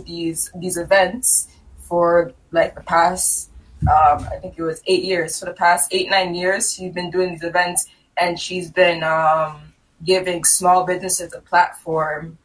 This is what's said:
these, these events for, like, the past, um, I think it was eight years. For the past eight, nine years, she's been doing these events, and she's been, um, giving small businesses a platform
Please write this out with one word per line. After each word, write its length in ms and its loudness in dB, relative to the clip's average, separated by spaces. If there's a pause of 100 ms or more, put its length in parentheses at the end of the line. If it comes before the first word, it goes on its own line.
these, 500 -6
these 220 -6
events 720 2 (320)
for, 500 2 (200)
like, 240 2
the 60 -18
past, 680 0 (340)
um, 480 4
I 100 -8
think 160 -14
it 60 -8
was 240 -6
eight 160 2
years. 360 -4
For 60 -12
the 80 -10
past 400 2
eight, 160 -2
nine 240 0
years, 400 -2
she's 200 -10
been 180 -6
doing 200 -2
these 120 -12
events, 440 -2 (300)
and 220 0
she's 320 -8
been, 320 2
um, 640 0 (360)
giving 400 -2
small 400 4
businesses 500 -4
a 80 -14
platform 1040 -2